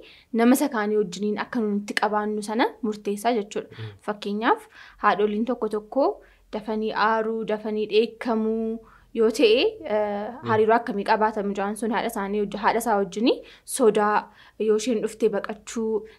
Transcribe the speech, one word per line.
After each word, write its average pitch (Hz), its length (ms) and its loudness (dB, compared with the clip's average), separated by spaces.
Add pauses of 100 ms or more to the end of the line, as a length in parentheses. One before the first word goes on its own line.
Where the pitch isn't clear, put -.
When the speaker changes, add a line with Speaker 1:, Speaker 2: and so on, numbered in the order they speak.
(320)
Speaker 1:
nama 240 220 6
isa 285 140 2
kaanii 214 280 -2
wajjiniin 202 420 -2
akka 233 220 -4
nuun 208 180 0
itti 202 160 -6
qabaannu 208 480 -2
sana 220 240 0 (160)
murteessaa 208 500 -2
jechuudha. 202 380 -4
Speaker 2:
Mm. - 140 -12 (160)
Speaker 1:
Fakkeenyaaf, 208 680 -2 (300)
haadholiin 208 460 2
tokko 240 240 -2
tokko 262 540 -2 (300)
dafanii 220 420 -4
aaruu, 220 500 0
dafanii 214 420 -4
dheekkamuu 226 920 0 (360)
yoo 226 160 4
ta'e, 233 320 4 (220)
eh, 208 440 -2
Speaker 2:
Mm. 233 200 -10
Speaker 1:
hariiroo 220 280 4
akkamii 202 280 -2
qabaata 214 380 2
mucaan 202 340 -4
sun 220 140 -4
haadha 202 160 -2
isaanii 208 340 -4
wajji-, 202 180 -4
haadha 214 200 2
isaa 226 180 2
wajjini 208 460 0 (220)
sodaa 208 640 2 (280)
yoo 214 180 4
isheen 220 260 0
dhuftee 214 260 0
baqachuu, 214 800 -4 (120)